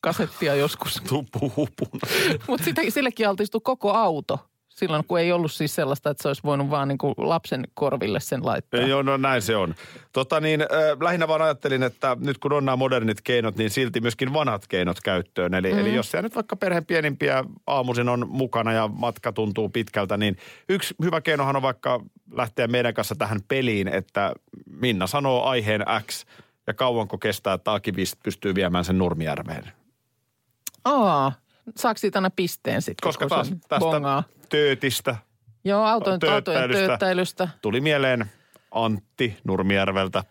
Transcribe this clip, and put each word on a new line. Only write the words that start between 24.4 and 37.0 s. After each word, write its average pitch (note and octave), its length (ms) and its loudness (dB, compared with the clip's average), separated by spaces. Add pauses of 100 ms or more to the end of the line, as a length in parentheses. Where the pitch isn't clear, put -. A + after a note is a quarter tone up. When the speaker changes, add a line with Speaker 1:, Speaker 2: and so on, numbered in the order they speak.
Speaker 2:
Minna F#2+ 380 0
sanoo C3+ 360 2
aiheen A2 380 2 (260)
X - 180 -12 (420)
ja - 60 -4
kauanko A#2 440 0
kestää, G2 360 -2
että G2+ 200 -2
Aki G2 220 -2
vis-, F#2 280 -4
pystyy G2 320 -4
viemään F2 300 0
sen F#2 120 2
Nurmijärveen. D#2+ 720 -4 (1120)
Speaker 1:
Aa, F#3 460 4 (440)
saako A3+ 220 0
siitä G3 220 0
aina F#3+ 100 2
pisteen - 520 -2
sitten, - 260 -4
Speaker 2:
Koska D3+ 180 -2
Speaker 1:
kun C#3 40 -2
Speaker 2:
taas D3 180 2
Speaker 1:
sen E3+ 120 -6
Speaker 2:
tästä - 200 -2
Speaker 1:
bongaa? D3 440 2 (260)
Speaker 2:
töötistä, C#3 640 2 (500)
Speaker 1:
Joo, G3+ 200 2
auton-, G#3+ 280 2
autojen F3+ 60 0 (240)
Speaker 2:
tööttäilystä D3+ 440 2
Speaker 1:
tööttäilystä. F3+ 600 0 (120)